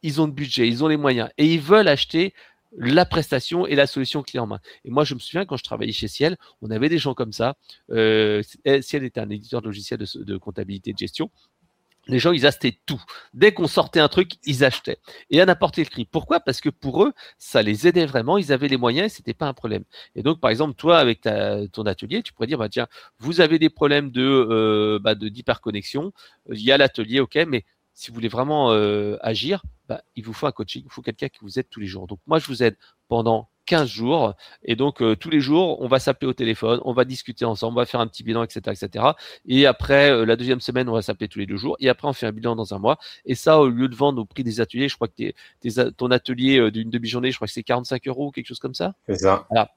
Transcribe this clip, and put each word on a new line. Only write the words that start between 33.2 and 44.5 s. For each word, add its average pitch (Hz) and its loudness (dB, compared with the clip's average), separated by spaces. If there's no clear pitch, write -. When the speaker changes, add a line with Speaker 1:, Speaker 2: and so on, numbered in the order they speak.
Speaker 1:
quinze 156 2
jours. 120 0
Et 117 -2
donc, 139 -2
euh, 110 4
tous - -12
les 156 2
jours, 156 0
on 127 -6
va 131 4
s'appeler 135 -2
au 127 -2
téléphone, 117 0
on 127 -4
va 127 2
discuter 127 -6
ensemble, 113 -4
on 120 0
va 123 0
faire 123 -4
un 117 0
petit - -16
bilan, 113 -2
et - -12
cetera, 107 -8
et 101 -6
cetera. 127 -2
Et 135 4
après, 139 4
euh, 117 4
la 113 4
deuxième 123 -2
semaine, 127 -2
on 117 -4
va 113 0
s'appeler 101 -6
tous - -12
les 101 -4
deux 95 -8
jours. - -4
Et 131 2
après, 123 0
on 139 -2
fait - -6
un 110 -2
bilan 113 -4
dans 110 -8
un 98 -8
mois. 117 2
Et 131 -2
ça, 156 6
au 143 8
lieu 127 0
de 120 -10
vendre 139 0
au 107 -4
prix 131 -8
des 117 -2